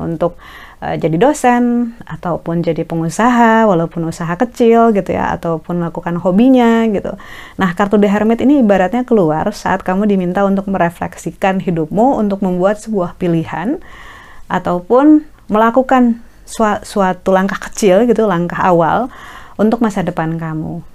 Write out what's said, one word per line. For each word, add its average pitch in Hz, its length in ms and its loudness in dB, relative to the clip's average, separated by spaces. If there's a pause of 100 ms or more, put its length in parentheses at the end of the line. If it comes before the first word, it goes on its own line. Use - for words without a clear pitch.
untuk, 165 320 -4 (480)
eh, 156 160 -6
jadi 160 160 -2
dosen, 240 880 0
ataupun 165 560 -6
jadi 165 240 -2
pengusaha, 220 880 2
walaupun 165 320 -2
usaha 165 320 -6
kecil 233 560 2
gitu 185 240 -2
ya, - 240 -2
ataupun 170 400 -4
melakukan 170 400 -4
hobinya 226 720 4
gitu. - 240 -4 (400)
Nah, 190 160 -2
kartu 202 320 2
The 208 80 4
Hermit 214 320 0
ini 262 240 4
ibaratnya 196 400 2
keluar 170 480 0
saat 185 320 -4
kamu 196 240 0
diminta 185 320 0
untuk 196 240 0
merefleksikan 180 960 -4
hidupmu, 196 560 0
untuk 202 240 -2
membuat 185 400 0
sebuah 202 320 -4
pilihan, 175 640 -4 (720)
ataupun 233 720 2 (240)
melakukan 233 720 2 (240)
sua-, - 400 -4
suatu 185 480 -2
langkah 190 320 0
kecil 214 480 2
gitu, 220 160 2
langkah 175 320 -2
awal 175 480 2 (480)
untuk 214 320 2
masa 196 160 -2
depan 165 320 -4
kamu. 160 480 -8 (120)